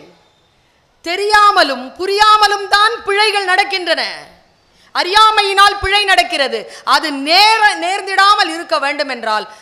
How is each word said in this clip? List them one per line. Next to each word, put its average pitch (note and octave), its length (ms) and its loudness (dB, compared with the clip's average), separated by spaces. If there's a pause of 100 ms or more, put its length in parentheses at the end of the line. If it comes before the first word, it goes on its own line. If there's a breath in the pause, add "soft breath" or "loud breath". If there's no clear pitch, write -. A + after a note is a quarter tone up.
(1000)
தெரியாமலும் F#4+ 840 0 (100)
புரியாமலும் G4+ 720 2
தான் G#4 360 0
பிழைகள் G4+ 440 -2
நடக்கின்றன. F#4 560 -2 (920 soft breath)
அறியாமையினால் G4+ 840 2
பிழை G4 240 0
நடக்கிறது. E4+ 540 -2 (240 loud breath)
அது D4 280 0
நேர-, G4 640 2
நேர்ந்திடாமல் G4 760 0
இருக்க E4 260 -4
வேண்டும் C#4+ 300 -4
என்றால் A3 380 -6 (140 loud breath)